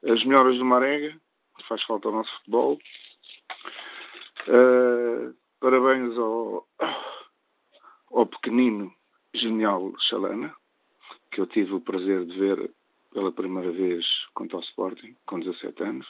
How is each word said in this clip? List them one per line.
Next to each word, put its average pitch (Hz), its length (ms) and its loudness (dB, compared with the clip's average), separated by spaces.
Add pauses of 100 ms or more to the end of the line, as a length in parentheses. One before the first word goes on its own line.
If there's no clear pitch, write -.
As 117 220 2
melhoras 131 320 6
do 127 80 -2
Marega, 139 500 2 (540)
faz 110 140 -6
falta 110 260 -4
ao 104 60 -4
nosso 110 240 -6
futebol. 131 400 0 (1700)
Ah, 123 840 6 (280)
parabéns 127 560 4
ao, 113 500 -4 (1400)
ao 123 140 4
pequenino, 113 680 0 (440)
genial 107 580 -2 (160)
Chalana, 101 460 -4 (760)
que 101 120 -4
eu 90 40 0
tive 98 280 -2
o 92 60 -2
prazer 95 440 -2
de 87 140 -10
ver 98 320 0 (420)
pela 98 180 -2
primeira 92 400 -6
vez 87 360 -2 (260)
contra - 240 -8
o 87 40 -6
Sporting, - 540 -8 (120)
com 90 140 -8
dezassete - 420 -8
anos. 104 280 -8